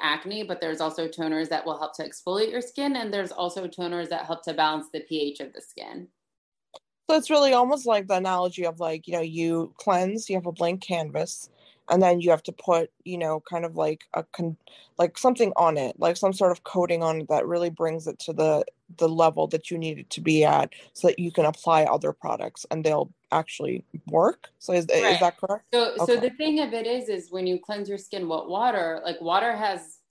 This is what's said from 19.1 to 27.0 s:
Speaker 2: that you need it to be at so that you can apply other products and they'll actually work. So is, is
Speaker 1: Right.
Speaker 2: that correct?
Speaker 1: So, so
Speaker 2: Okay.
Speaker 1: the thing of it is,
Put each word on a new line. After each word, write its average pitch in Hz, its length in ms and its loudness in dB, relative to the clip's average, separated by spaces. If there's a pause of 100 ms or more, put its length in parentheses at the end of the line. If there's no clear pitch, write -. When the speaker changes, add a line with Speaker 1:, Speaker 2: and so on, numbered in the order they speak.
Speaker 2:
that 160 220 -4
you 170 80 -6
need 160 220 -6
it - 100 -18
to - 120 -10
be 160 220 4
at 147 300 4 (200)
so - 140 2
that - 120 4
you 170 120 -2
can 165 140 4
apply 156 380 4
other 151 280 2
products - 600 -6
and 160 120 -4
they'll 151 300 0 (180)
actually 147 540 -4 (220)
work. 165 500 2
So - 160 -4
is, 175 160 2
is - 140 4
Speaker 1:
Right. 180 160 4
Speaker 2:
that 175 180 2
correct? 202 360 -6
Speaker 1:
So, 233 240 2
so 240 180 2
Speaker 2:
Okay. 226 60 2
Speaker 1:
the 247 160 2
thing 311 240 2
of 226 120 -2
it 226 140 -4
is, 247 220 -4